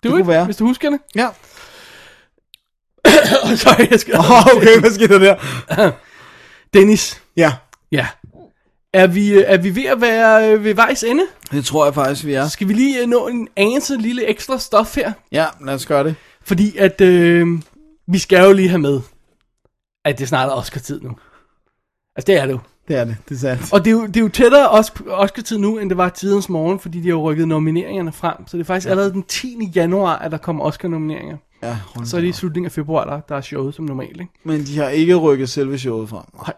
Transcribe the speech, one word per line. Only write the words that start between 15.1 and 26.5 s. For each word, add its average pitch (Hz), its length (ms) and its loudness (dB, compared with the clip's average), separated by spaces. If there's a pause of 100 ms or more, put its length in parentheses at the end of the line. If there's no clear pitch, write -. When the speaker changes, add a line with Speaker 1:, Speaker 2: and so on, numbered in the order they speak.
Speaker 2:
Ja, 156 140 -2 (200)
lad 135 80 -6
os 131 120 -8
gøre 143 180 0
det. 156 120 -4 (280)
Speaker 1:
Fordi 202 340 -2
at, 190 240 2
øh, 170 460 4 (600)
vi 180 100 0
skal 185 280 4
jo 196 80 8
lige 190 160 2
have 175 120 0
med, 143 200 -2 (1040)
at 135 140 -4
det 135 80 -6
snart 131 220 -2
er 135 40 -4
Oscar-tid 131 480 -10
nu. 123 100 -14 (1040)
Altså, - 160 -10
det 185 100 4
er 135 40 -4
det 135 80 -6
jo. 123 60 -8 (280)
Speaker 2:
Det 156 80 -4
er 123 100 -2
det, 113 100 -8 (140)
det 143 60 -10
er 123 40 -12
sandt. 127 340 -6
Speaker 1:
Og 185 120 2
det 220 60 4
er 220 40 4
jo, 226 120 -2
det 196 100 -4
er 233 40 2
jo 220 60 0
tættere 254 420 4
Os-, 220 240 2 (160)
Oscar-tid 202 480 -4
nu, 208 200 -2
end 202 120 -8
det 180 80 -4
var 180 120 0
tidens 196 400 -4
morgen, 175 300 -4